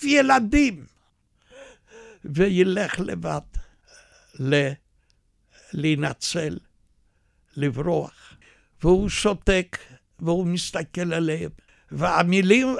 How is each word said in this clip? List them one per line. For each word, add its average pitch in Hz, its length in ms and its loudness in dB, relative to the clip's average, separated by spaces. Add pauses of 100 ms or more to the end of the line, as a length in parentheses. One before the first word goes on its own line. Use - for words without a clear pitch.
ילדים 269 840 2 (1400)
וילך 180 720 0
לבד 170 420 -6 (960)
ל-, 135 320 0 (1040)
להינצל, 151 840 -4 (960)
לברוח. 143 800 -4 (500)
והוא 185 260 4
שותק 185 680 -2 (420)
והוא 170 280 0
מסתכל 175 640 -4
עליהם. 160 380 -2 (400)
והמילים, 175 760 4 (120)